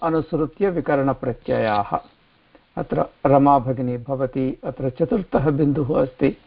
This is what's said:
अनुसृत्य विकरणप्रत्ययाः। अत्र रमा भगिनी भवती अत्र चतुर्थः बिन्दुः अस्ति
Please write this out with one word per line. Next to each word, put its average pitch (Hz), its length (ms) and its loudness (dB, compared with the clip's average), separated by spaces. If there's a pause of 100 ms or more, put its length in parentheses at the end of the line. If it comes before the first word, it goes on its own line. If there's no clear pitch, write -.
अनुसृत्य 160 640 -2
विकरणप्रत्ययाः। 131 1300 -2 (800)
अत्र - 280 -2 (200)
रमा 139 340 6
भगिनी 123 380 -4
भवती 131 680 -4
अत्र 135 260 -6
चतुर्थः 156 600 0
बिन्दुः 143 520 0
अस्ति 135 460 0